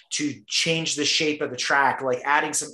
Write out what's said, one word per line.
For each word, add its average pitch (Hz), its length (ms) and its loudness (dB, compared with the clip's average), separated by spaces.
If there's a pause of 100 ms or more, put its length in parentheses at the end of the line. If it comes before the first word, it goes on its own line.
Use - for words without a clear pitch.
(140)
to 143 200 -2 (140)
change 160 480 0
the 147 100 0
shape 151 360 0
of 143 80 -2
the 127 80 -10
track, 139 460 2
like 127 200 0
adding 147 300 2
some 143 200 -4